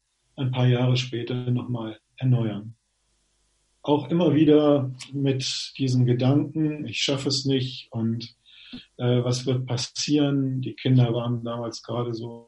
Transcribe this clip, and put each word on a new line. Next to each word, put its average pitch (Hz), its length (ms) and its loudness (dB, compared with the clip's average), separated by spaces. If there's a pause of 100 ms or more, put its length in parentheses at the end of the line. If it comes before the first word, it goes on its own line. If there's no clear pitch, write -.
(360)
ein 131 160 -4
paar 127 160 2
Jahre 123 300 4
später 123 520 -4
nochmal 117 500 -4 (180)
erneuern. 113 580 0 (1040)
Auch 143 280 0
immer 165 260 2
wieder 147 580 6 (180)
mit 135 640 -2
diesen 127 280 2
Gedanken, 143 800 2
ich 110 160 -6
schaffe 139 280 -2
es 127 160 -2
nicht 131 460 -2
und, 117 440 -4 (640)
äh, 123 260 2
was 123 240 -2
wird 127 180 0
passieren? 135 960 -2
Die - 140 -8
Kinder 127 380 4
waren 120 300 -2
damals 117 380 -8
gerade 120 320 -6
so 117 340 -12